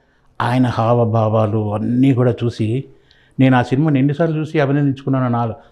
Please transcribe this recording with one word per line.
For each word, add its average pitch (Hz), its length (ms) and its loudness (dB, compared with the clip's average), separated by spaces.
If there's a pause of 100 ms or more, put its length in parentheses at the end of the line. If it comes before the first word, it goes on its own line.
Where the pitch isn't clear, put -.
(400)
ఆయన 123 260 0
హావభావాలు 110 1080 0
అన్నీ 120 400 2
కూడా 123 200 0 (100)
చూసి 117 400 -4 (560)
నేను 131 160 6
ఆ 123 60 2
సినిమాని 139 360 0
ఎన్నిసార్లు 151 400 0
చూసి 156 220 -4
అభినందించుకున్నానో 135 680 0
నాలో 117 260 -2 (180)